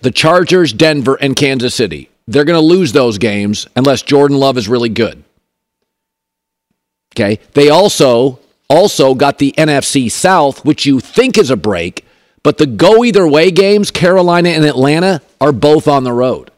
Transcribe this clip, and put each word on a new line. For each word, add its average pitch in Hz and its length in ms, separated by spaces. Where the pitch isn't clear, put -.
the 127 100
Chargers, 165 600
Denver, 135 480
and 139 140
Kansas 131 400
City. 80 340
They're 139 180
gonna 165 160
lose 160 320
those 120 260
games 104 560
unless 131 260
Jordan 143 380
Love 135 180
is 104 100
really 120 220
good." 101 340
Okay? 107 240
They 143 160
also, 139 720
also 147 460
got 139 240
the 139 200
N 156 120
F 139 140
C 127 260
South, 160 560
which 147 200
you 139 140
think 247 380
is 143 140
a 123 60
break, 90 460
but 147 160
the - 80
go-either-way 180 840
games, 196 400
Carolina 175 580
and 156 160
Atlanta, 151 560
are 143 120
both 147 360
on 139 160
the 123 100
road. 120 440